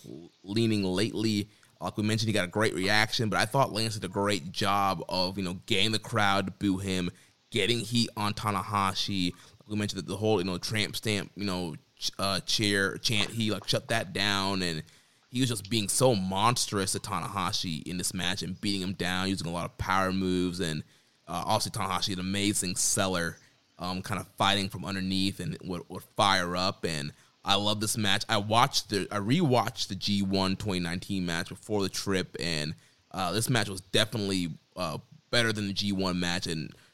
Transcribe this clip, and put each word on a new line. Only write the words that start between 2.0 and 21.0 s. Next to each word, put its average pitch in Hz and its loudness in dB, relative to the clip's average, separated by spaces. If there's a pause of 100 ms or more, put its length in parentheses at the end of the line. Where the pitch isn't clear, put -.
mentioned, 110 2
he 110 2
got 95 2
a 87 -2
great 104 2
reaction, 107 2
but 92 2
I 107 4
thought 131 2
Lance 110 -2
did 104 -6
a 92 -6
great 101 0
job 98 0
of, 92 -2
you 98 -4
know, 90 -4
getting 104 4
the 107 0
crowd 101 2
to 92 -4
boo - 2
him, 92 -2 (400)
getting 110 2
heat 117 0
on 104 -2
Tanahashi. 98 0
Like - -20
we 104 -6
mentioned 101 -2
that - -14
the - -4
whole, 107 2
you 90 0
know, 92 -4
tramp 104 -2
stamp, 104 -2
you 101 -6
know, 90 -4 (200)
ch-, - -4
uh, 95 0
chair 101 2
chant, 104 0
he, 110 0
like, 95 -4
shut - -2
that 110 -2
down, 98 0
and 80 -2 (480)
he 123 -2
was 131 4
just 98 -6
being 107 2
so 127 4
monstrous 98 2
to 101 -2
Tanahashi 90 -4
in 87 -6
this 87 -2
match 90 -2
and 87 -8
beating 98 -2
him 92 -4
down, 92 -2
using 95 -2
a 85 -4
lot 87 -4
of - -12
power 95 2
moves, 92 2
and, 78 -2 (440)